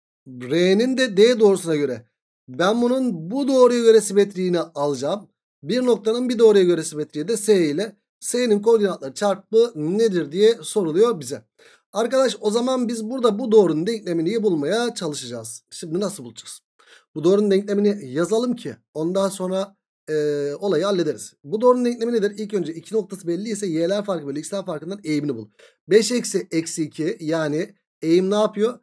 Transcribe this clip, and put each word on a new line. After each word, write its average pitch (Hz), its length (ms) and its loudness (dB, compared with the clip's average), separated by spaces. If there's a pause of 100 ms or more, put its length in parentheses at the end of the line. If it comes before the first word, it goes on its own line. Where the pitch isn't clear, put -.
(280)
R'nin 175 680 2
de 240 200 0
D 220 240 6
doğrusuna 185 360 4
göre 127 300 -4 (420)
ben 180 340 0
bunun 240 480 -2
bu 262 180 -2
doğruya 247 340 6
göre 226 180 8
simetriğini 190 600 0
alacağım. 147 680 -4 (340)
Bir 240 240 -2
noktanın 233 420 0
bir 240 100 -2
doğruya 214 260 6
göre 170 180 2
simetriği 151 460 -8
de 226 80 -2
S 202 300 2
ile. 175 300 -4 (240)
S'nin 233 420 0
koordinatları 202 520 0
çarpımı 196 840 0
nedir 180 340 0
diye 214 300 4
soruluyor 185 580 0
bize. 123 240 -10 (480)
Arkadaş 247 480 0
o 208 100 -2
zaman 247 380 -2
biz 226 160 -6
burada 233 340 0
bu 214 140 -2
doğrunun 170 340 4
denklemini 196 560 -2
bulmaya 202 520 -2
çalışacağız. 123 760 -10
Şimdi 170 300 -8
nasıl 175 240 -6
bulacağız? - 360 -18 (540)
Bu 151 100 -8
doğrunun 202 260 4
denklemini 202 640 0
yazalım 220 440 0
ki - 200 -12 (180)
ondan 180 340 -2
sonra, 190 480 -6 (340)
e, 156 40 -2 (460)
olayı 185 240 0
hallederiz. 170 500 -2 (100)
Bu 175 160 -6
doğrunun 247 240 4
denklemi 240 280 -2
nedir? 208 260 0
İlk 214 160 -8
önce 165 200 -4
iki 165 200 -12
noktası 190 320 -6
belli 170 220 -4
ise 208 180 -6
y'ler 175 380 -2
farkı 175 220 -6
bölü 139 140 -8
x'ler 190 240 -10
farkından 170 400 -10
eğimini 147 320 -2
bul. 107 120 -14 (400)
Beş 214 240 4
eksi 233 380 -4
eksi 160 320 -4
iki 156 380 -6
yani 156 540 -4 (280)
eğim 180 280 2
ne 202 40 0
yapıyor? 214 480 0